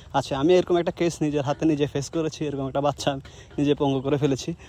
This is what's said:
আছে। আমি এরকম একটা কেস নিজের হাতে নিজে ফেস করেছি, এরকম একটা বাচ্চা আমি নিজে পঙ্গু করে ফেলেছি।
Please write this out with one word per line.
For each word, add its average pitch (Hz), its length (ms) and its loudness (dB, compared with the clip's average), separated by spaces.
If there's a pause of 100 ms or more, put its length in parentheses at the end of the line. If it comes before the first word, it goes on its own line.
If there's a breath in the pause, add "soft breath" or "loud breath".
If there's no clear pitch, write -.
(120 loud breath)
আছে। - 220 0
আমি 147 200 4
এরকম 180 220 4
একটা 175 160 0
কেস 170 300 -2
নিজের 147 200 0
হাতে 139 220 -2
নিজে 147 220 4
ফেস 135 240 -4
করেছি, 156 360 -4
এরকম 139 220 -4
একটা 139 120 -2
বাচ্চা 143 320 0
আমি 139 80 -6 (380 loud breath)
নিজে 147 160 4
পঙ্গু 139 260 0
করে 139 180 2
ফেলেছি। 139 360 0 (140 loud breath)